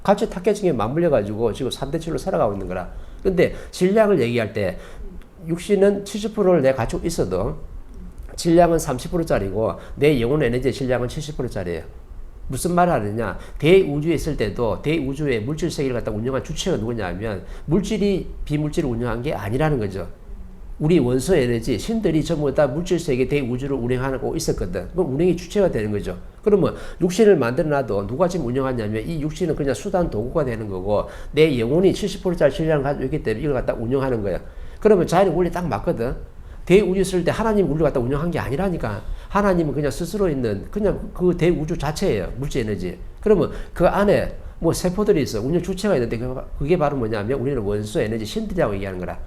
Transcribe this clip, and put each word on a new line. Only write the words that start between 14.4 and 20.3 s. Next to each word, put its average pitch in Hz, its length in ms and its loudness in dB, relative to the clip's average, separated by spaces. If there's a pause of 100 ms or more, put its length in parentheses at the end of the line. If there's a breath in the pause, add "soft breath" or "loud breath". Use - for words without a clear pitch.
대우주의 139 580 0
물질 147 300 -2
세계를 135 280 -2
갖다 110 140 -2
운영한 117 320 -2
주체가 156 340 -2
누구냐 110 300 -2
하면 95 360 -4 (240 loud breath)
물질이 196 600 0 (180)
비물질을 147 440 -2
운영한 117 320 -2
게 - 120 -4
아니라는 131 440 0
거죠. 95 300 -4 (720)